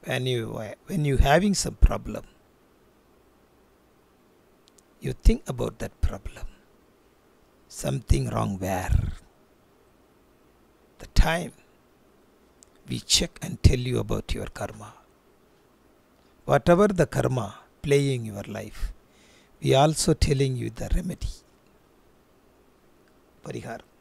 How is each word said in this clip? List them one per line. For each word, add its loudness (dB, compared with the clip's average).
When -4
you, -6
when -2
you 2
having 4
some -6
problem, -4
you -6
think 6
about -4
that -10
problem. -8
Something 0
wrong -2
where? -2
The -18
time 2
we -4
check -2
and 0
tell 4
you -2
about -4
your -6
karma. -12
Whatever 4
the 4
karma -2
playing 2
your -10
life, -10
we -6
also 4
telling 0
you -8
the -8
remedy. -2
பரிகாரம். -12